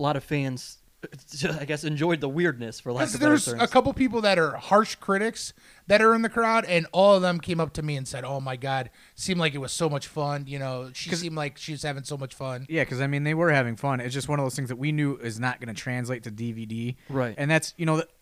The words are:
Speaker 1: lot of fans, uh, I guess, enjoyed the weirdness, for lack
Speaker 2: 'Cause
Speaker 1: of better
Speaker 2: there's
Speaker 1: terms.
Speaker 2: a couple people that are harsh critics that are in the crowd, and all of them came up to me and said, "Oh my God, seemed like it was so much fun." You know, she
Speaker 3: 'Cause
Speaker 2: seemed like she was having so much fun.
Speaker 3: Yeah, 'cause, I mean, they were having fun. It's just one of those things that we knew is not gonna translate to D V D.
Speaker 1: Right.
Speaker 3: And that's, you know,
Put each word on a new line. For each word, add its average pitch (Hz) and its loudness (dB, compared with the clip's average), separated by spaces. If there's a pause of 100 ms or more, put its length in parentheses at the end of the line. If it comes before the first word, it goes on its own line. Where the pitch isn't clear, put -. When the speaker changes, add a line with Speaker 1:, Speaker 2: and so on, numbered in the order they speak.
Speaker 1:
lot 147 2
of 135 -6
fans, 135 -4 (260)
uh, 147 -6
I 143 -6
guess, 147 -4
enjoyed 156 0
the 139 -2
weirdness, 135 -2
for 123 -6
lack 123 0
Speaker 2:
'Cause 208 -4
Speaker 1:
of 240 -2
better 302 6
Speaker 2:
there's 302 6
Speaker 1:
terms. 240 0
Speaker 2:
a 240 2
couple 254 4
people 240 0
that 196 4
are 151 2
harsh 208 4
critics 202 -2 (360)
that 214 8
are 226 8
in 226 2
the 226 0
crowd, 226 2
and 170 2
all 196 8
of 185 6
them 175 2
came 165 -2
up 156 -2
to 160 -6
me 151 -2
and 131 -8
said, 127 -8
"Oh 135 -4
my 131 -6
God, 131 -2 (240)
seemed 180 -2
like 156 2
it 147 -6
was 131 -6
so 165 0
much 143 -4
fun." 143 -4
You 139 -8
know, 131 -6
she 165 -10
Speaker 3:
'Cause 175 -4
Speaker 2:
seemed 165 -6
like 147 -6
she - -10
was 147 -8
having 139 -4
so 143 -8
much 135 -10
fun. 131 -8
Speaker 3:
Yeah, 156 2
'cause, 127 -2
I 139 2
mean, 143 0
they 151 2
were 165 4
having 120 2
fun. 135 -2
It's 123 -6
just 139 -6
one 147 0
of 139 0
those 127 -2
things 135 -4
that 123 -6
we 147 -2
knew 147 0
is 117 -8
not 127 -2
gonna 117 -8
translate 123 -4
to 120 -10
D 117 -6
V 113 -8
D. 113 -6 (120)
Speaker 1:
Right. 127 -2
Speaker 3:
And 143 0
that's, 156 2
you 165 -4
know, 156 2 (200)